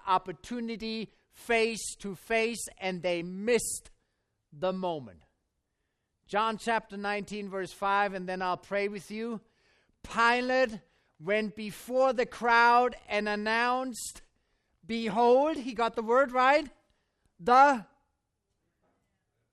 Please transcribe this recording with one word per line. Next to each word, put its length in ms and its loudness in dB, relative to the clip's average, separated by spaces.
opportunity 1040 -4
face 640 -2
to 180 -10
face, 500 -2
and 240 -6
they 200 -2
missed 680 -4
the 200 -4
moment. 520 -8
John 320 -2
chapter 380 -4
nineteen, 520 -6
verse 240 -8
five, 420 0
and 140 -8
then 120 -6
I'll 160 -2
pray 320 -4
with 220 -12
you. 300 -8
Pilate 800 2
went 380 -2
before 560 0
the 140 -2
crowd 680 4
and 200 -2
announced, 960 -4
"Behold," 680 2
he 180 -8
got 220 -2
the 60 -2
word 280 2
right, 400 2
"the 480 6